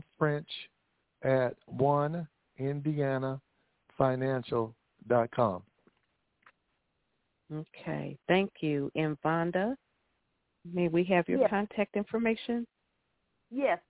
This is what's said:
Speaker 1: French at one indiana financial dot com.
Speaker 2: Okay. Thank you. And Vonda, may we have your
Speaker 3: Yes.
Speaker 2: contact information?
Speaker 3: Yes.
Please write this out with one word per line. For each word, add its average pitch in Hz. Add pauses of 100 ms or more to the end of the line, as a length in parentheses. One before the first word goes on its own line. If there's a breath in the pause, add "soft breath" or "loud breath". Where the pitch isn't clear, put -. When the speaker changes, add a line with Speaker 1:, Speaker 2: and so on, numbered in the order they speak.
(180)
Speaker 1:
French 151 (720)
at 131 (100)
one 143 (320)
indiana 139 (560)
financial 127 (340)
dot 117
com. 104 (1900)
Speaker 2:
Okay. 151 (100)
Thank 190 (100)
you. 143
And 151
Vonda, 175 (1000)
may 180
we 165
have 175
your 180
Speaker 3:
Yes. 220
Speaker 2:
contact 208
information? 226 (840)
Speaker 3:
Yes. 240 (100)